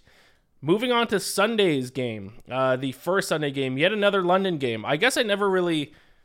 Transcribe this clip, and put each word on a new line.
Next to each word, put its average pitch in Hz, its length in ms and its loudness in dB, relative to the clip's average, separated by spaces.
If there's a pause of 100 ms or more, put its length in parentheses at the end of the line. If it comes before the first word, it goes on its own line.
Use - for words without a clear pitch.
(640)
Moving 220 280 2
on 233 160 2
to 202 100 0
Sunday's 190 720 0
game, 110 440 -8 (140)
uh, 131 280 0
the 131 160 -6
first 185 360 -2
Sunday 151 220 -2
game, 135 260 -4
yet 170 160 2
another 202 300 2
London 180 360 2
game. 113 260 -2
I 131 120 0
guess 233 200 2
I 262 80 2
never 202 260 0
really, 175 420 0 (320)